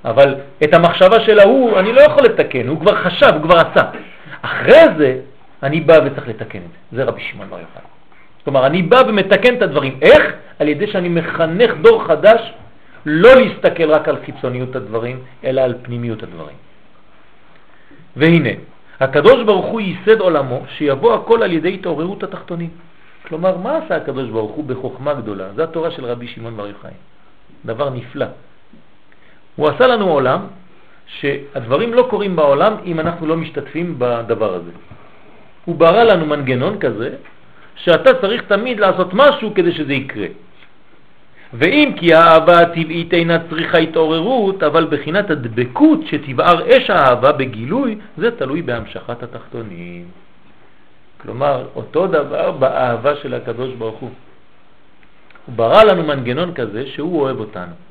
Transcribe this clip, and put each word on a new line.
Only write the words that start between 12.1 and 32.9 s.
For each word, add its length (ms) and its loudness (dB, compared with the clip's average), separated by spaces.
לא 280 8
להסתכל 560 2
רק 180 2
על 160 -2
חיצוניות 520 -8
הדברים, 420 -8
אלא 160 0
על 220 0
פנימיות 400 -8
הדברים. 340 -16
והנה, 320 4
הקדוש 420 4
ברוך 240 0
הוא 140 -6
ייסד 400 0
עולמו, 420 -2
שיבוא 380 0
הכל 280 0
על 100 -2
ידי 220 -2
התעוררות 480 -8
התחתונים. 480 -12
כלומר, 280 -2
מה 200 -6
עשה 200 -4
הקדוש 320 -6
ברוך 240 -6
הוא 120 -10
בחוכמה 500 -8
גדולה? 300 -10
זה 80 -2
התורה 260 -6
של 140 -14
רבי 240 -8
שמעון 280 -14
בר 100 -12
יוחאי. 240 -18
דבר 260 -6
נפלא. 360 -8
הוא 120 0
עשה 180 2
לנו 240 2
עולם, 300 0
שהדברים 880 -6
לא 160 4
קורים 260 -4
בעולם 380 2
אם 160 -4